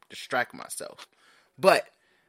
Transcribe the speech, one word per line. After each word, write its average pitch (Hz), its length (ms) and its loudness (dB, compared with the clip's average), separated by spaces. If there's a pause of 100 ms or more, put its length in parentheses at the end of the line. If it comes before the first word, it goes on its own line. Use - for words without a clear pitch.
distract - 460 -4
myself. - 540 -14 (500)
But 156 300 4 (400)